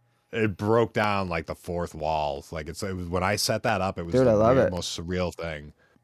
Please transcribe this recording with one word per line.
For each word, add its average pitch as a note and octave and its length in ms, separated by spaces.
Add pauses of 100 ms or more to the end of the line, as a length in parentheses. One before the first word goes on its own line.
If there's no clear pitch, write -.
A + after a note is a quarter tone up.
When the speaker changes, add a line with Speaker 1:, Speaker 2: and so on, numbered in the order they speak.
(340)
Speaker 1:
it A2 240
broke A2 340
down, G2+ 380
like, E2 160
the F2 100
fourth E2+ 400
wall. D2+ 560
Like, D#2+ 160
it's, E2 160
it G2 100
was, F#2 140
when F2+ 160
I G2+ 140
set A2 260
that A2 160
up, F#2 180
it F2 60
was E2+ 100
Speaker 2:
Dude, B2+ 140
Speaker 1:
the A2+ 40
Speaker 2:
I - 20
love A2+ 240
Speaker 1:
weird, A#2 100
Speaker 2:
it. - 40
Speaker 1:
most F2 280
surreal F2 340
thing. D2+ 380 (320)